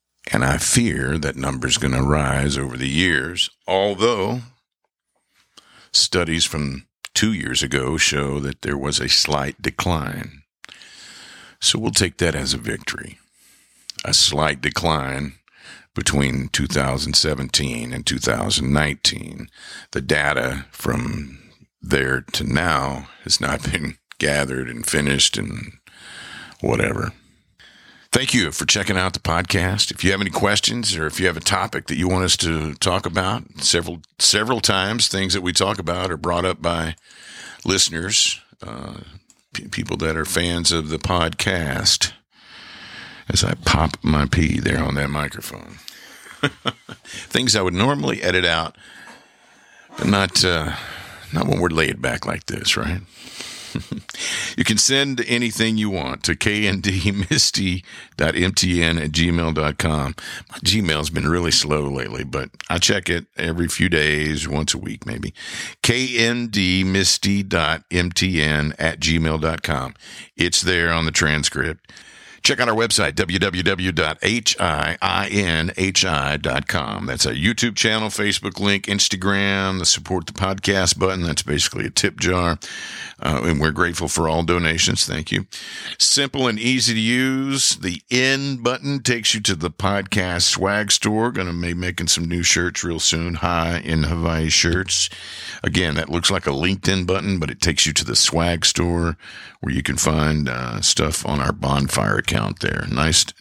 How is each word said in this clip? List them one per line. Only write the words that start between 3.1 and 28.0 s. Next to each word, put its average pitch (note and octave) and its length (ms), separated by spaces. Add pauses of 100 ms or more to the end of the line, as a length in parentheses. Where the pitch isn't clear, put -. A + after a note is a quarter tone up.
although G2+ 720 (1500)
studies E2 540
from C#2 400 (260)
two A2 220
years C#2+ 280
ago C#2 360
show C#2+ 420
that C#2 220
there C#2+ 160
was C#2+ 200
a - 120
slight C#2+ 500
decline. - 840 (1160)
So - 180
we'll A2+ 120
take - 260
that E2+ 180
as C2+ 200
a - 40
victory. - 600 (840)
A - 100
slight D2 460
decline C#2+ 720 (600)
between C2+ 580
two - 180
thousand C#2 460
seventeen B1+ 800
and B1 140
two B1+ 120
thousand B1+ 540
nineteen. - 760 (420)
The - 100
data C2+ 720
from B1+ 680 (420)
there C2 380
to - 240
now C#2 640 (160)
has - 160
not - 280
been D#2 300 (200)
gathered C2+ 520
and A#1 160
finished C#2+ 500
and A1 360 (880)
whatever. - 520 (960)